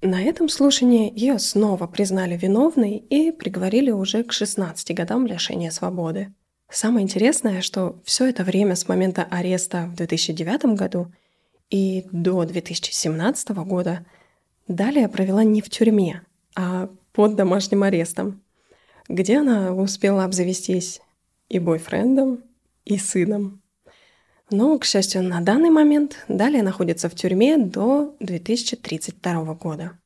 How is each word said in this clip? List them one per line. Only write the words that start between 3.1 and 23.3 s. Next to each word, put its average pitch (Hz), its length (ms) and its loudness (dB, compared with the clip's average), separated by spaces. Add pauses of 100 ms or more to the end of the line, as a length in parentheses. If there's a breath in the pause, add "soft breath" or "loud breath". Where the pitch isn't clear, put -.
приговорили 208 580 0
уже 202 340 -2
к 233 80 -10
шестнадцати 190 600 -4
годам 190 340 -2
лишения 175 440 -6
свободы. 180 640 -6 (380)
Самое 220 340 0
интересное, 202 560 0
что 185 440 -4
все - 220 0
это 247 180 -2
время 185 320 2
с - 120 -6
момента 185 420 0
ареста 175 640 -4
в - 40 -14
две 170 100 -4
тысячи 165 260 -2
девятом 208 420 -2
году 185 380 -4 (580 soft breath)
и 190 420 -2
до 175 320 0
две 165 160 -4
тысячи - 320 -8
семнадцатого 170 720 -2
года 180 400 -4 (640 soft breath)
Далия 214 400 2
провела 190 340 2
не 214 200 4
в - 80 -12
тюрьме, 208 520 2 (320)
а 185 340 -4 (240)
под 214 220 4
домашним 196 480 2
арестом, 196 600 -2 (680 soft breath)
где 190 300 2
она 220 340 2
успела 196 520 0
обзавестись 185 760 -2 (480)
и 190 100 -2
бойфрендом, 220 880 0 (400)
и 202 140 -2
сыном. 196 640 -2 (880 soft breath)